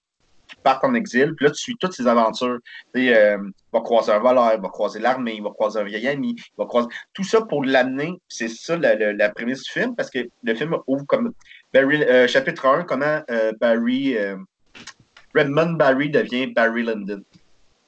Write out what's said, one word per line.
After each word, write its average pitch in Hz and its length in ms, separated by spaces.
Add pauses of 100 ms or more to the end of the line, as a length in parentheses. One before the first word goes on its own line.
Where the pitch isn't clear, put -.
(480)
qu'il - 140
parte 131 220
en 127 100
exil. 135 420
Puis 147 100
là, 147 60
tu - 100
suis 123 160
toutes 185 140
ses 123 140
aventures. 117 520 (360)
Tu 123 120
sais, 120 100
euh, 104 240
il 98 120 (200)
va 113 80
croiser 113 320
un 104 60
voleur, 120 360
il 104 60
va 92 80
croiser 104 300
l'armée, 120 380
il 107 60
va 104 80
croiser 107 300
un 101 40
vieil 107 240
ami, 127 280
il - 220
va 104 80
croiser 120 220 (260)
tout 196 100
ça 226 180
pour 143 220
l'amener. 131 640
C'est 113 200
ça 165 280
la, 127 200
la, 107 160
la 104 180
prémisse 127 320
du - 80
film, 233 240
parce - 160
que 127 100 (220)
le 113 120
film 156 220 (100)
ouvre 139 200
comme 120 260 (400)
Barry, 139 300
euh, 123 240
chapitre - 400
un, 147 180
comment, 147 460
euh, 110 300
Barry, 120 560
euh, 98 200 (1000)
Redmond 151 400
Barry 143 360
devient 123 380
Barry 117 340
Lyndon. 101 400 (640)